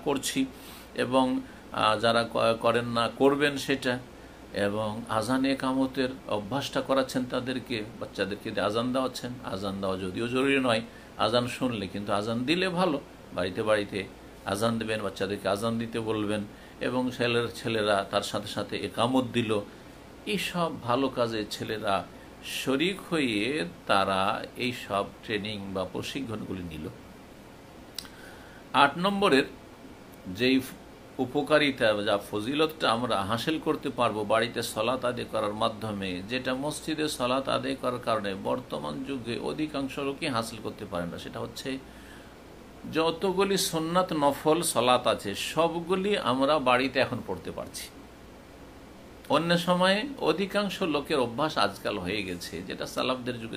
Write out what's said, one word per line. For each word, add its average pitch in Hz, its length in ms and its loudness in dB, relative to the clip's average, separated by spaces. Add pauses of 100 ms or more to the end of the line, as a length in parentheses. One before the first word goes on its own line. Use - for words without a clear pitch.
করছি, 135 420 0 (480)
এবং, 127 460 4 (320)
আহ, 107 280 4
যারা 117 320 4
ক-, 113 280 4
করেন 120 240 4
না 117 240 2
করবেন 139 480 4
সেটা। 131 420 0 (540)
এবং 107 560 0
আজান 110 360 2
একামতের 131 640 2 (200)
অভ্যাসটা 113 520 -2
করাচ্ছেন 131 440 2
তাদেরকে, 123 600 -4 (160)
বাচ্চাদেরকে 101 500 -4
দিয়ে 101 160 0
আজান 117 260 0
দেওয়াচ্ছেন। 131 380 -2 (140)
আজান 98 360 -4
দেওয়া 95 160 0
যদিও 95 320 -4
জরুরি 135 320 4
নয়, 117 220 2 (360)
আজান 113 280 4
শুনলে 117 400 -2
কিন্তু 101 260 -4
আজান 113 320 0
দিলে 175 240 2
ভালো। 175 320 0 (340)
বাড়িতে 95 280 -2
বাড়িতে 104 420 2 (400)
আজান 110 340 2
দেবেন, 110 240 -2
বাচ্চাদেরকে 98 460 -2
আজান 113 300 0
দিতে 117 220 -4
বলবেন, 107 400 0 (400)
এবং 127 300 0
ছেলের, 120 440 2
ছেলেরা 104 560 2
তার 101 120 2
সাথে 104 260 -4
সাথে 107 280 -4
একামত 120 560 2
দিল। 110 280 2 (640)
এইসব 170 560 -2
ভালো 123 260 2
কাজে 113 420 0
ছেলেরা 107 540 -2 (400)
শরিক 160 520 0 (140)
হয়ে 135 540 0 (220)
তারা 98 580 4 (120)
এই 123 160 -2 (160)
সব 101 160 2 (200)
ট্রেনিং 107 360 -4 (120)
বা 95 120 0
প্রশিক্ষণগুলি 104 800 -6
নিল। 80 260 -8 (1800)
আট 139 260 6
নম্বরের 190 460 6 (840)
যেই 123 320 4 (580)
উপকারিতা, 131 840 4
যা 101 160 2 (120)
ফজিলতটা 139 600 0
আমরা 113 340 2
হাসিল 117 340 0
করতে 151 300 -2
পারবো 110 360 0
বাড়িতে 113 380 2
সালাত 117 420 0
আদায় 117 280 -2
করার 107 200 0
মাধ্যমে, 104 760 -2
যেটা 127 260 -2
মসজিদে 151 540 -2
সালাত 131 400 0
আদায় 123 260 0
করার 123 240 -2
কারণে 107 360 0 (100)
বর্তমান 139 600 -4
যুগে 120 340 -4
অধিকাংশ 147 600 -4
লোকই 139 280 -4
হাসিল 113 360 -2
করতে 107 220 -8
পারে 87 220 -2
না, 80 120 -8
সেটা 113 220 -8
হচ্ছে 131 380 -6 (1120)
যতগুলি 180 640 2
সুন্নাত 170 540 2
নফল 151 500 4
সালাত 123 440 4
আছে 101 280 0
সবগুলি 170 840 0
আমরা 135 400 4
বাড়িতে 127 420 4
এখন 117 260 2
পড়তে 92 240 -6
পারছি। - 380 -8 (1400)
অন্য 170 300 4
সময়ে 185 500 4 (100)
অধিকাংশ 190 640 0
লোকের 151 360 0
অভ্যাস 127 400 0
আজকাল 104 400 0
হয়ে 95 240 -2
গেছে, 87 400 -6
যেটা - 240 -8
সালাফদের 127 540 -4
যুগে 113 160 -8